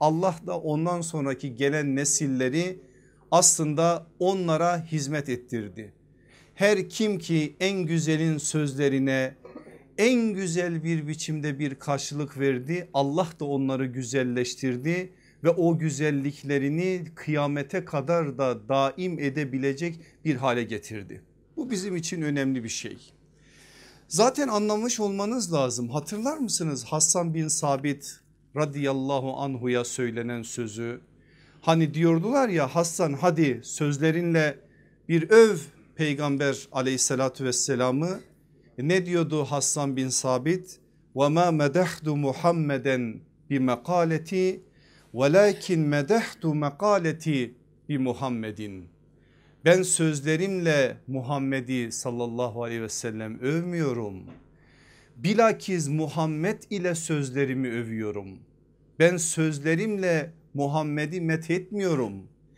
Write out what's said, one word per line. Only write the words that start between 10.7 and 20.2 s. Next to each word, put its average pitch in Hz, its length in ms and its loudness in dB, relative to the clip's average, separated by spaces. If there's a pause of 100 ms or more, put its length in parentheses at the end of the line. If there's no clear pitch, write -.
bir 160 240 -2
biçimde 151 500 -6
bir 143 160 -4
karşılık 143 640 -4
verdi, 135 560 0
Allah 139 340 0 (120)
da 156 40 -6
onları 135 420 -2
güzelleştirdi 127 1300 -2 (320)
ve 160 60 4
o 170 280 4
güzelliklerini 147 1300 -2 (100)
kıyamete 143 680 -2
kadar 147 540 -2
da 117 300 -2
daim 139 500 0
edebilecek 139 840 -2 (240)